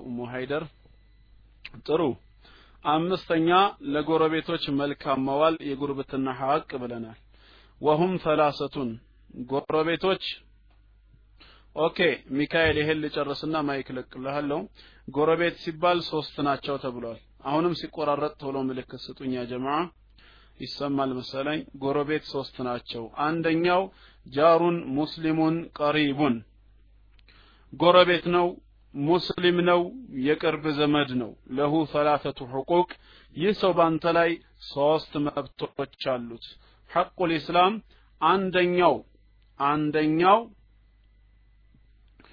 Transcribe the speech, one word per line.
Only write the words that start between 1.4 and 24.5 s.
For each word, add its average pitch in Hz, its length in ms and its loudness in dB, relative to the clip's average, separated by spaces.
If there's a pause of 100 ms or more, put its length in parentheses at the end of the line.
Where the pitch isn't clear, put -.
ጥሩ። 160 200 0 (840)
አምስተኛ 165 640 0 (380)
ለጎረቤቶች 156 800 0 (100)
መልካም 139 480 -2
መዋል 151 400 2
የጉርብትና 139 720 -6
ሀቅ 139 400 -2
ብለናል። 117 420 -10 (640)
«ወሁም 151 380 4
ሰላሰቱን» 147 720 0 (560)
ጎረቤቶች። 156 800 0 (1500)
ኦኬ 160 220 0 (320)
ሚካኤል 147 460 0
ይሄን 156 240 0
ልጨርስና 151 640 -6
ማይክ 139 280 -4
ለቅልሃለሁ። 139 680 -6 (500)
ጎረቤት 160 500 2
ሲባል 175 440 0
ሶስት 156 380 -6
ናቸው 143 380 -2
ተብሏል። 120 380 -10 (280)
አሁንም 156 300 0
ሲቆራረጥ 147 640 -2
ቶሎ 139 260 -8
ምልክት 127 380 -8
ስጡኝ 135 320 -10
ያ 127 120 -6
ጀማዓ፣ 127 340 -4 (800)
ይሰማል 139 520 -4
መሰለኝ። 135 480 -6 (180)
ጎረቤት 143 480 -2
ሶስት - 360 -8
ናቸው። 120 420 -8 (140)
አንደኛው 165 640 2 (440)
ጃሩን 165 500 4 (160)